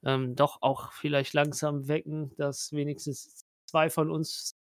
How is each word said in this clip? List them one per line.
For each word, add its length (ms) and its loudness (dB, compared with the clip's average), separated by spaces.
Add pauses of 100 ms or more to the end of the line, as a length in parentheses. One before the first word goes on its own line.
Ähm, 300 0
doch 260 2
auch 320 0
vielleicht 400 0
langsam 560 0
wecken, 480 -2
dass 340 -4
wenigstens 680 -6 (280)
zwei 200 4
von 200 2
uns 460 -4 (120)